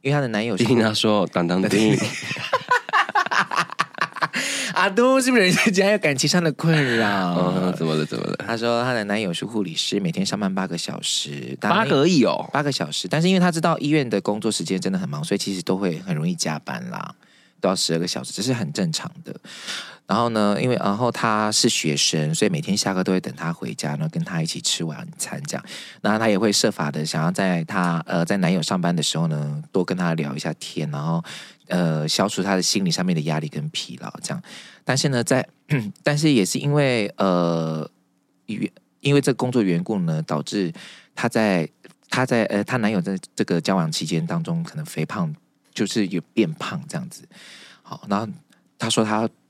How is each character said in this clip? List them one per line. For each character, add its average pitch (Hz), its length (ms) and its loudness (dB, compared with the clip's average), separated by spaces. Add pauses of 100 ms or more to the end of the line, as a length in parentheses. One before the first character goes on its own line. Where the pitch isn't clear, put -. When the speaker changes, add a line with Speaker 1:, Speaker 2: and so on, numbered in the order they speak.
Speaker 1:
因 135 80 0
为 - 20 4
他 147 80 4
的 131 80 0
男 110 160 0
友 107 140 0
是 123 60 4
Speaker 2:
丁 120 120 4
丁 110 80 4
他 110 80 2
说， 107 360 2
当 87 200 0
当 90 140 2
叮。 110 380 4
Speaker 1:
<laughs> - 60 -2 (2750)
阿 185 160 4
都 254 280 6
是 254 120 2
不 247 80 6
是 185 100 8
人 202 240 4
家 190 180 4
有 214 60 4
感 151 180 2
情 135 140 2
上 180 140 4
的 156 100 2
困 147 460 2
扰？ 98 340 2
Speaker 2:
嗯， 90 420 2
怎 82 120 -2
么 78 80 2
了， 76 100 2
怎 58 140 -6
么 50 60 -4
了？ 50 120 -4 (100)
Speaker 1:
他 113 80 -2
说 117 280 0
他 127 100 0
的 113 120 0
男 101 140 -2
友 98 140 -2
是 92 140 -6
护 107 160 -2
理 85 120 -4
师， - 240 -2
每 90 140 0
天 95 140 -2
上 104 120 -2
班 95 160 -2
八 92 120 -2
个 85 100 -6
小 - 240 -6
时， 71 580 -6
Speaker 2:
八 180 280 2
个 139 160 4
而 160 40 6
已 170 180 6
哦。 76 280 0
Speaker 1:
八 147 100 0
个 143 80 0
小 80 200 -4
时， - 180 -6
但 156 140 0
是 175 40 2
因 190 60 4
为 185 80 4
他 180 100 6
知 160 80 -2
道 165 200 2
医 147 100 -2
院 147 220 4
的 101 100 2
工 104 180 -2
作 107 140 0
时 - 100 -2
间 92 160 0
真 95 140 -2
的 95 60 0
很 90 100 -4
忙， 73 160 -6
所 101 100 0
以 98 40 0
其 98 160 -4
实 90 80 -6
都 95 160 0
会 87 220 -2
很 90 140 -4
容 78 140 0
易 90 60 0
加 78 240 -4
班 60 320 -8
啦， - 240 -10 (440)
都 95 120 0
要 98 40 2
十 82 200 0
二 82 40 0
个 87 80 -2
小 64 160 -6
时， - 120 -10
这 95 80 -6
是 127 100 0
很 110 180 -2
正 101 220 -2
常 - 180 -6 (140)
的。 - 100 -12 (720)
然 98 100 0
后 120 120 2
呢， 104 320 2
因 127 80 0
为， 123 80 2
然 101 180 0
后 120 160 0
他 107 400 0
是 110 200 2
学 76 260 0
生， 78 380 0
所 104 120 2
以 95 40 2
每 78 100 -2
天 95 160 0
下 98 160 0
课 92 100 0
都 - 100 0
会 92 60 2
等 67 160 -6
他 80 160 -6
回 - 240 -8
家， - 180 -4
然 73 80 -4
后 78 100 -2
跟 - 120 -4
他 85 200 -4
一 80 40 -2
起 - 140 -6
吃 - 240 -2
晚 78 240 -8 (100)
餐 - 300 -8
这 - 80 -6
样。 - 100 -10 (360)
那 104 160 2
他 113 100 2
也 101 100 4
会 104 140 4
设 - 180 4
法 76 200 -2
的 73 140 -4
想 78 200 -2
要 90 80 2
在 90 320 0
他， 87 420 0
呃， 87 180 0
在 101 120 0
男 90 160 2
友 87 100 2
上 92 160 0
班 87 160 0
的 80 80 0
时 - 160 -2
候 82 80 2
呢， 73 360 -2 (100)
多 92 100 2
跟 90 140 -2
他 87 180 0
聊 76 220 -4
一 - 20 -6
下 80 220 -4
天， - 320 -6
然 147 120 -4
后， 85 200 0 (420)
呃， 80 400 0
消 95 220 0
除 98 120 -4
他 95 140 0
的 92 80 2
心 95 220 0
理 87 60 2
上 90 140 0
面 90 120 2
的 78 60 -2
压 78 180 -2
力 76 80 -6
跟 73 220 -6
疲 - 300 -10
劳 - 220 -12
这 - 100 -8
样。 175 80 -6 (440)
但 - 120 0
是 147 120 0
呢， 123 160 2
在， 131 200 2 (300)
<clears throat> 107 300 -2
但 147 120 2
是 156 140 4
也 107 160 6
是 - 120 -2
因 143 140 0
为， 127 440 2
呃， 85 760 2 (1120)
因 143 120 2
为 143 80 6
这 131 140 2
工 123 160 -2
作 120 100 4
缘 90 220 4
故 104 160 -2
呢， 80 240 0
导 78 180 -2
致 92 320 -2 (440)
他 120 120 -2
在， 98 400 2 (400)
他 127 160 0
在， 117 200 2
呃， 101 180 0
他 123 140 -2
男 110 160 0
友 95 80 2
在 95 180 -2 (160)
这 101 100 0
个 85 160 2
交 95 140 0
往 82 160 2
期 80 160 -4
间 80 180 0
当 85 160 -2
中， 82 220 -2
可 80 140 -10
能 78 100 -8
肥 - 180 -4
胖 82 300 -4 (420)
就 107 100 0
是 104 200 0
有 87 120 -2 (140)
变 101 220 2
胖 - 340 -8
这 - 80 -8
样 92 140 -6
子。 - 120 -20 (600)
好， - 260 -16
然 101 100 0
后 113 80 -2 (520)
他 113 100 -4
说 113 160 2
他 107 240 0 (220)